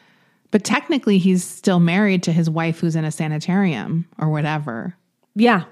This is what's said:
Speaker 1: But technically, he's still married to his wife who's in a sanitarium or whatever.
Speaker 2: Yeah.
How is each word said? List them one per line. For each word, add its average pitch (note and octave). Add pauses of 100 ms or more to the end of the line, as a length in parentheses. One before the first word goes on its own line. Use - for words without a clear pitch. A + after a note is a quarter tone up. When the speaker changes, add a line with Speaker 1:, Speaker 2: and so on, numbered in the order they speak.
(500)
Speaker 1:
But G#3
technically, B3
he's F3+
still -
married F#3
to E3+
his E3
wife E3
who's E3
in D#3+
a D3+
sanitarium D#3+ (120)
or D#3
whatever. D3+ (400)
Speaker 2:
Yeah. G#3